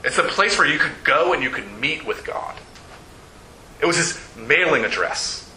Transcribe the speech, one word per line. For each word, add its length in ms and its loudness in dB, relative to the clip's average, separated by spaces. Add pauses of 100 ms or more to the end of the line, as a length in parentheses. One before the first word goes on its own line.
It's 140 0
the 80 4
place 340 2
where 80 4
you 140 2
could 240 -2
go 280 4
and 80 2
you 100 -2
could 280 -8
meet 260 -4
with 200 -4
God. 320 -8 (1200)
It 60 4
was 100 2
his 220 0 (180)
mailing 480 2
address. 720 -4